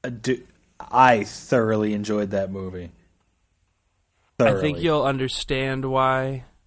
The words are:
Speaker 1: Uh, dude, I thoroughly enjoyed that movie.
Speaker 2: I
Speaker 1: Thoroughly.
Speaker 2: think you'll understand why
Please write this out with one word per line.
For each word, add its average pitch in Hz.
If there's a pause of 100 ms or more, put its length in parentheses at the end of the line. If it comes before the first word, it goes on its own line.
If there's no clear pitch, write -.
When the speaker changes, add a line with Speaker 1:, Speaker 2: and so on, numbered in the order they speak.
Speaker 1:
Uh, 131
dude, 120 (340)
I 120
thoroughly 110
enjoyed 104
that 98
movie. 92 (1500)
Speaker 2:
I 143
Speaker 1:
Thoroughly. 135
Speaker 2:
think 143
you'll 151
understand 135
why 131 (220)